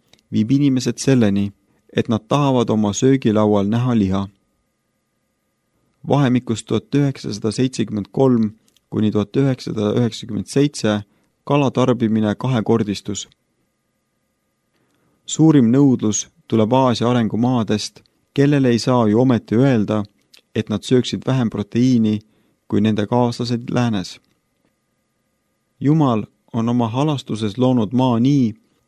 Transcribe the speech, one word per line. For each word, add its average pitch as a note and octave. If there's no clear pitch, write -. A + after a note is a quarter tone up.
viib A2
inimesed C3
selleni, G2+
et D3+
nad A2
tahavad C3+
oma G#2+
söögilaual G#2+
näha A#2+
liha. G2
Vahemikus B2
tuhat -
üheksasada C3+
seitsekümmend A2
kolm A#2+
kuni G#2+
tuhat G2+
üheksasada B2+
üheksakümmend A2
seitse A#2
kala C#3+
tarbimine A2
kahekordistus. A2
Suurim D3
nõudlus B2
tuleb A2+
Aasia B2+
arengumaadest, A2+
kellel C#3+
ei A#2+
saa B2
ju G#2
ometi A#2+
öelda, A2
et G#2+
nad G#2
sööksid A#2+
vähem C3
proteiini A2
kui G#2
nende G#2+
kaaslased A#2+
läänes. A#2
Jumal C3+
on A2+
oma A#2+
halastuses A#2+
loonud B2
maa B2
nii, B2+